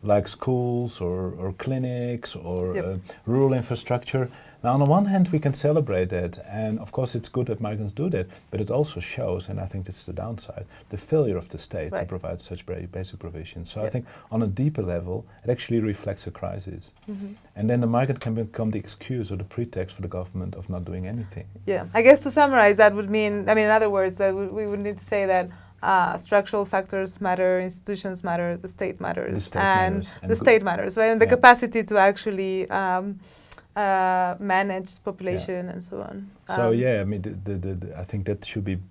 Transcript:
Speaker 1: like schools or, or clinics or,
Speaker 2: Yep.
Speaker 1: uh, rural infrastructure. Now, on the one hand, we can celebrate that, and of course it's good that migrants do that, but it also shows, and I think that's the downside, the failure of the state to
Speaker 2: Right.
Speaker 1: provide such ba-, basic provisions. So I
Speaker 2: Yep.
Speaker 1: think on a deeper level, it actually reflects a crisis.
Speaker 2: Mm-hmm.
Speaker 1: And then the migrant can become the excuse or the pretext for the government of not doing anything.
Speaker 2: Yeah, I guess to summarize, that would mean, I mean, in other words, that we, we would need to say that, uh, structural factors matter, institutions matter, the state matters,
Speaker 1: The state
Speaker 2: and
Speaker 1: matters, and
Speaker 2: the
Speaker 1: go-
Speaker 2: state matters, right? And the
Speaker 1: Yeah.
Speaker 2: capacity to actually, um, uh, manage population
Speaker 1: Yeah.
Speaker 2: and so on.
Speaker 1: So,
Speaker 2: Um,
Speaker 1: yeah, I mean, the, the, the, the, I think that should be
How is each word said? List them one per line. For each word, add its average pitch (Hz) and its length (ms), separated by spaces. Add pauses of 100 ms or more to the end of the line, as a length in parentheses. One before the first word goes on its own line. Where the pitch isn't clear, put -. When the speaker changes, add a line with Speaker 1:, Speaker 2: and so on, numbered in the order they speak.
Speaker 1:
like 101 260
schools 123 720
or, 90 380
or 95 140
clinics 123 840
or, 90 380
Speaker 2:
Yep. 90 100
Speaker 1:
uh, 92 120 (280)
rural 131 300
infrastructure. 123 760 (360)
Now, 120 80
on 135 80
the 143 60
one 175 200
hand, 190 220
we 160 100
can 143 160
celebrate 120 540
that, 87 300 (120)
and 110 300
of 120 100
course 131 240
it's 117 140
good 123 180
that 113 140
migrants 104 320
do 156 180
that, 92 160 (240)
but 101 100
it 107 100
also 143 280
shows, 92 500
and 101 120
I 95 60
think 95 180
that's - 220
the 90 80
downside, 101 500 (240)
the 104 80
failure 123 400
of 85 140
the - 80
state 78 320
to 190 80
Speaker 2:
Right. 90 100
Speaker 1:
provide 87 320
such - 260
ba-, 90 240
basic 92 300
provisions. 85 500
So 107 100
I 107 40
Speaker 2:
Yep. - 80
Speaker 1:
think 123 140 (260)
on 113 100
a 113 40
deeper 127 360
level, 90 420 (200)
it 113 60
actually 117 300
reflects 101 460
a - 40
crisis. 95 640 (160)
Speaker 2:
Mm-hmm. 202 260 (200)
Speaker 1:
And 107 160
then 123 100
the 120 60
migrant 127 340
can 113 140
become 110 380
the 104 60
excuse 107 520
or 98 60
the 95 80
pretext 95 500
for - 80
the 90 60
government 92 480
of 92 140
not 90 140
doing 90 220
anything. 110 380 (220)
Speaker 2:
Yeah, 294 180 (100)
I 233 80
guess 262 200
to 277 80
summarize, 247 480
that 208 160
would 202 160
mean, 208 380
I 220 60
mean, 214 120
in 208 40
other 220 200
words, 190 280
that 196 160
we, 196 120
we 208 200
would 202 140
need 202 180
to - 60
say 202 220
that, 180 240 (320)
uh, 180 340
structural 202 480
factors 190 560
matter, 185 400
institutions 185 640
matter, 175 320
the 185 120
state 185 300
matters, - 360
Speaker 1:
The 202 80
state - 200
Speaker 2:
and 185 340
Speaker 1:
matters, 95 260
and 185 80
Speaker 2:
the 226 60
Speaker 1:
go- 226 60
Speaker 2:
state 226 220
matters, 196 320
right? 220 160
And 220 80
the 226 60
Speaker 1:
Yeah. 247 100
Speaker 2:
capacity 240 480
to 208 140
actually, 190 720
um, 190 500 (560)
uh, 185 600
manage 190 680
population 185 600
Speaker 1:
Yeah. 180 60
Speaker 2:
and 180 120
so 190 160
on. 196 300 (160)
Speaker 1:
So, 120 220
Speaker 2:
Um, 113 60
Speaker 1:
yeah, 120 260
I 98 40
mean, 101 180
the, 107 80
the, 98 280
the, 95 160
the, 90 240
I 92 60
think 98 220
that 104 180
should 104 200
be 95 140 (120)